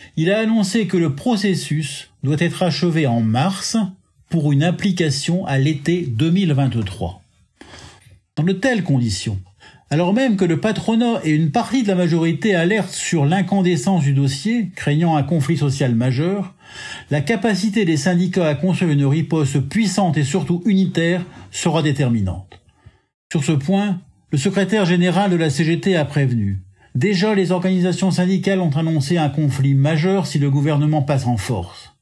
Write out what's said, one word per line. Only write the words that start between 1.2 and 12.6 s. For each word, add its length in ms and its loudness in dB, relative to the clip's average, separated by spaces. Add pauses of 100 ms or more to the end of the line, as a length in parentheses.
doit 160 0
être 240 -2
achevé 440 0
en 160 0
mars 540 0 (520)
pour 240 0
une 100 2
application 840 -2
à 120 0
l'été 440 0
deux 280 -2
mille 220 2
vingt-trois. 720 -4 (1120)
Dans 80 0
de 80 2
telles 320 0
conditions, 540 -2 (540)
alors 220 2
même 220 2
que 80 0
le 160 2
patronat 640 0
et 60 0
une 200 2
partie 320 0
de 60 -2
la 80 2
majorité 580 0
alertent 380 0